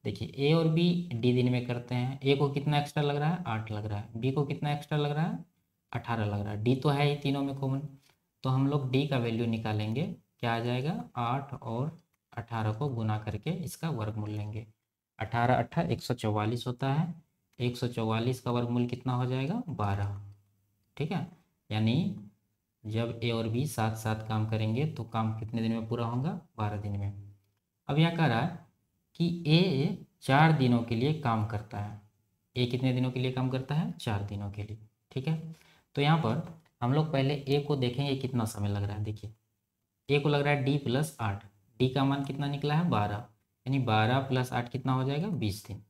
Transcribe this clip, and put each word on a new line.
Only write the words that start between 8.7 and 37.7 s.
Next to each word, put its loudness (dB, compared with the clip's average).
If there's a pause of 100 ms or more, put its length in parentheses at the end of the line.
डी 2
का 0
वैल्यू 0
निकालेंगे, 0 (360)
क्या 0
आ -2
जाएगा, -2 (140)
आठ -2
और -6 (360)
अठारह -2
को -2
गुना 0
करके -4
इसका -6
वर्गमूल -4
लेंगे। -6 (540)
अठारह 2
अट्ठा 0
एक -2
सौ -4
चौवालीस 0
होता -2
है, 0 (460)
एक 0
सौ -2
चौवालीस 0
का -2
वर्गमूल 2
कितना -4
हो 0
जाएगा, -2
बारह, -2 (760)
ठीक -2
है। -4 (420)
यानी 2 (680)
जब -4
ए 2
और 0
बी 0
साथ 0
साथ -4
काम 0
करेंगे 0
तो -6
काम -2
कितने -4
दिन 2
में -2
पूरा -2
होगा, -2 (180)
बारह -2
दिन -4
में। -4 (760)
अब 2
यहाँ 4
कह 2
रहा 4
है -2 (580)
कि 2 (220)
ए 4 (240)
चार 6
दिनों 6
के -2
लिए 2
काम 0
करता -6
है, -8 (540)
ए 2
कितने 0
दिनों 0
के -4
लिए 0
काम 0
करता -2
है, 0
चार -2
दिनों -6
के -8
लिए, -10 (340)
ठीक -4
है। -4 (400)
तो 0
यहाँ 6
पर 2 (400)
हम 2
लोग 2
पहले 2
ए 2
को 0